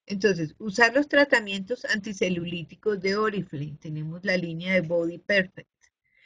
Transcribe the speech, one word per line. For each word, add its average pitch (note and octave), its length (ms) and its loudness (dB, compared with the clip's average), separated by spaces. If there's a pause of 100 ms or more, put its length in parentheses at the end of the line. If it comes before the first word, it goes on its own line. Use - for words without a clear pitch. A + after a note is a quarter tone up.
Entonces, F#3+ 500 0
usar A3+ 380 2
los C#4+ 120 4
tratamientos A#3 760 2
anticelulíticos F#3 1120 -4
de F#3+ 160 0
Oriflame. F3+ 640 -2
Tenemos D#3+ 460 -8
la F#3+ 120 2
línea E3+ 360 -2
de F3+ 80 4
Body E3+ 380 0
Perfect. - 500 0 (560)